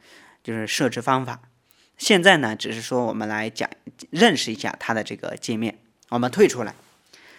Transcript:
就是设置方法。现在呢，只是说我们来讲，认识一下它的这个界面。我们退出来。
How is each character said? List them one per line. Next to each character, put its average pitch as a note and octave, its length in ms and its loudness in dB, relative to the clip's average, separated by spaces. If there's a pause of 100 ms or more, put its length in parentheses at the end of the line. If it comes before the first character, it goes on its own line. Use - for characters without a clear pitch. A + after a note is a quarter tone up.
(440)
就 A#2+ 80 -8
是 A2 140 -4
设 B2 240 0
置 A#2+ 100 -6
方 C3 240 2
法。 B2 160 -10 (560)
现 F3+ 260 2
在 F#3 140 8
呢， A#2 180 0
只 A2 200 -6
是 A2+ 80 -8
说 B2 240 0
我 A2 80 -2
们 A2 120 -4
来 G#2+ 220 -4
讲， - 220 -6 (400)
认 F#3 260 4
识 A#2 160 -4
一 - 20 -4
下 - 240 -6
它 - 140 -4
的 A2 100 0
这 G#2 140 -10
个 - 220 -10
界 A#2 180 -4
面。 A2 220 -4 (320)
我 A#2+ 80 -2
们 B2 120 0
退 F#3 160 6
出 B2 160 0
来。 F#2+ 120 -8 (640)